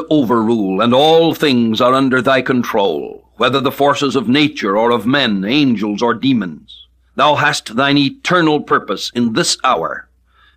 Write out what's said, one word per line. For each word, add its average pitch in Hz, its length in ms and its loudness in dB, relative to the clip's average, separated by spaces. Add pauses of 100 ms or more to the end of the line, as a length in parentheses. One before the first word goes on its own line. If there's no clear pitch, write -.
overrule, 113 720 0
and 120 120 2
all 156 400 4
things 120 460 0
are 127 140 4
under 131 280 2
thy 131 200 2
control, 98 960 -2
whether 135 240 0
the 131 100 -2
forces 139 460 0
of 110 100 -2
nature 127 500 0
or 117 140 2
of 113 160 -2
men, 120 380 0
angels 110 560 0
or 117 120 0
demons. 104 720 -4 (300)
Thou 143 200 2
hast 143 420 -4
thine 139 200 2
eternal 151 640 0
purpose - 540 -4
in 120 180 -2
this 165 300 -2
hour, 85 460 -2 (480)